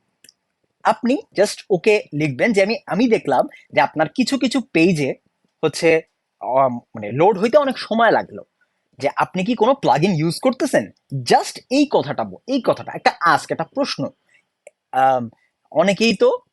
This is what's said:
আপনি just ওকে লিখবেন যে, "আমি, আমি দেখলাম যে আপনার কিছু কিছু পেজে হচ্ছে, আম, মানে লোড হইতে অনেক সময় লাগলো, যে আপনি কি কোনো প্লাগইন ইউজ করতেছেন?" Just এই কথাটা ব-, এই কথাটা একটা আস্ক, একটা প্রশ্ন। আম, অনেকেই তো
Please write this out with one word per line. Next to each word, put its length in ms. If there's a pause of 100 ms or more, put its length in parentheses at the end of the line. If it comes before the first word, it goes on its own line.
(840)
আপনি 380 (140)
just 340
ওকে 340 (100)
লিখবেন 400
যে, 100
"আমি, 220
আমি 220
দেখলাম 400 (260)
যে 80
আপনার 280
কিছু 280
কিছু 240 (120)
পেজে 400 (500)
হচ্ছে, 380 (380)
আম, 400 (160)
মানে 160
লোড 260
হইতে 200
অনেক 200
সময় 340
লাগলো, 320 (540)
যে 180
আপনি 280
কি 120
কোনো 180
প্লাগইন 380
ইউজ 280
করতেছেন?" 520 (220)
Just 460 (100)
এই 220
কথাটা 320
ব-, 240
এই 140
কথাটা 340
একটা 160 (100)
আস্ক, 300
একটা 120
প্রশ্ন। 440 (840)
আম, 380 (420)
অনেকেই 440
তো 220 (160)